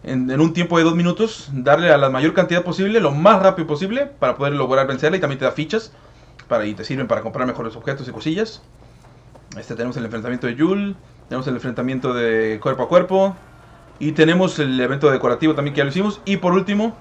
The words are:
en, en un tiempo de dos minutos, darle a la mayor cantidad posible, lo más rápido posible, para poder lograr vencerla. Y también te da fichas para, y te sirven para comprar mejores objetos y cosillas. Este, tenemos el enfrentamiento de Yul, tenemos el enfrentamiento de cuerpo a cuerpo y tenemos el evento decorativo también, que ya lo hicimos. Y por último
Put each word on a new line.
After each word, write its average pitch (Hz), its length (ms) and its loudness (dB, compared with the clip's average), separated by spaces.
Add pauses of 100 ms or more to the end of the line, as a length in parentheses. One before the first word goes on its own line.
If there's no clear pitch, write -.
en, 127 280 -2
en 135 100 2
un 165 100 4
tiempo 175 260 0
de 165 60 4
dos 160 120 4
minutos, 175 580 -2
darle 147 380 4
a 147 60 8
la 139 120 4
mayor 135 240 2
cantidad 175 300 2
posible, 190 360 0
lo 151 120 2
más 185 300 6
rápido 185 260 4
posible, 190 400 -4
para 127 280 -2
poder 143 200 -2
lograr 135 320 2
vencerla. 143 280 0
Y 190 60 -2
también 135 180 -2
te 131 60 -4
da 123 60 2
fichas 160 420 -6 (560)
para, 110 160 0
y 107 80 -4
te 92 100 -10
sirven 131 240 -6
para 104 140 0
comprar 110 260 -4
mejores 117 300 -8
objetos 139 320 -8
y - 20 -14
cosillas. 170 500 -6 (960)
Este, - 180 -12
tenemos 120 200 -6
el 123 80 -6
enfrentamiento 117 440 -6
de 131 80 -4
Yul, 190 420 -2 (320)
tenemos 131 180 -6
el 131 80 -2
enfrentamiento 127 580 -4
de 110 480 0
cuerpo 131 220 -2
a 117 60 -4
cuerpo 185 460 2 (640)
y 147 120 -2
tenemos 165 480 2
el 131 220 0
evento 139 280 2
decorativo 151 460 0
también, 143 180 -4
que - 40 -2
ya 143 80 2
lo 139 60 -4
hicimos. 202 340 -2
Y 196 120 -2
por 180 140 0
último 202 500 0